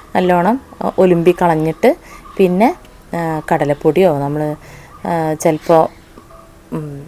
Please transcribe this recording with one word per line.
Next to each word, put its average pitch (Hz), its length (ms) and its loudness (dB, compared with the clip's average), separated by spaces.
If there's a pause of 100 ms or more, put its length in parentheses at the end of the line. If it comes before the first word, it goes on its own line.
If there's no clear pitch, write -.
(140)
നല്ലോണം, 180 420 2 (260)
ആ, 196 100 -4 (100)
ഒലുമ്പി 175 400 2
കളഞ്ഞിട്ട് 160 500 0 (460)
പിന്നെ, 190 320 2 (480)
ആ, - 20 -4 (300)
കടലപ്പൊടിയോ 151 600 2 (140)
നമ്മൾ, 147 180 -4 (680)
ആ, - 20 -4 (320)
ചിലപ്പോൾ, 160 400 2 (920)
ഉം, 151 120 -8 (200)